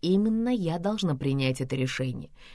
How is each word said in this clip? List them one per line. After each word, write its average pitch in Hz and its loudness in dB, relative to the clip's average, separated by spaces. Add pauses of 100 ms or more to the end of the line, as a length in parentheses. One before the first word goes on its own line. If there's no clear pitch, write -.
именно 220 2
я 170 0
должна 196 0
принять 135 0
это 135 -4
решение. 131 -4 (240)